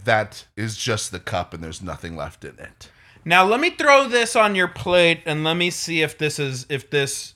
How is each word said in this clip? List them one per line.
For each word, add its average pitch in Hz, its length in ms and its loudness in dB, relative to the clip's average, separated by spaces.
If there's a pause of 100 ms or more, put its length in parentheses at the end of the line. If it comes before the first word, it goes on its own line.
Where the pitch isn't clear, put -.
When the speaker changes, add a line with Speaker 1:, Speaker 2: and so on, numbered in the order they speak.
Speaker 1:
That 107 420 0 (100)
is 107 200 -6
just - 340 -4
the 90 100 -10
cup 87 340 -6
and 82 100 -12
there's 80 180 -12
nothing 82 340 -10
left 76 280 -12
in 69 140 -16
it. - 320 -20 (340)
Speaker 2:
Now, 180 200 6
let 220 160 2
me 339 100 0
throw 277 380 4
this 233 280 0
on 208 180 4
your 185 140 2
plate 170 580 2
and 156 180 -2
let 160 100 0
me 175 160 0
see 165 320 -2
if 151 160 -4
this 151 200 -2
is, 135 300 -6
if 143 220 -8
this, 139 460 -4